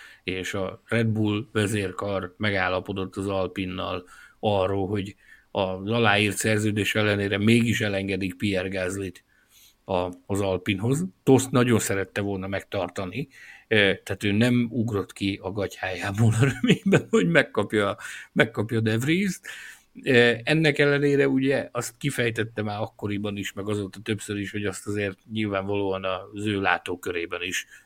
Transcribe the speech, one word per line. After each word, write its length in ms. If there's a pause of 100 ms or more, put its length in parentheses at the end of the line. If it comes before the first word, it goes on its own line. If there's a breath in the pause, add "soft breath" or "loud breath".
(240 loud breath)
és 300
a 300
Red 220
Bull 460
vezérkar 840
megállapodott 800
az 120
Alpinnal 760 (360 soft breath)
arról, 480
hogy 280 (340 soft breath)
az 400
aláírt 460
szerződés 580
ellenére 440
mégis 420
elengedik 540
Pierre 340
Gaslyt 560 (600 soft breath)
a, 260 (160)
az 140
Alpinhoz. 640 (180)
Tost 280
nagyon 280
szerette 420
volna 260
megtartani, 840 (400 loud breath)
ö, 80
tehát 480
ő 80
nem 380
ugrott 420
ki 300
a 100
gatyhájából 880
a 40 (160)
reményben, 500
hogy 180
megkapja, 680 (360 loud breath)
megkapja 480
De 180
Vries-t. 420 (640 loud breath)
Ö, 300 (100)
ennek 360
ellenére 500
ugye 440
azt 260
kifejtette 640
már 180
akkoriban 560
is, 160
meg 160
azóta 320
többször 360
is, 140
hogy 140
azt 220
azért 320 (140)
nyilvánvalóan 720
az 420
ő 140
látókörében 840
is 240 (200 soft breath)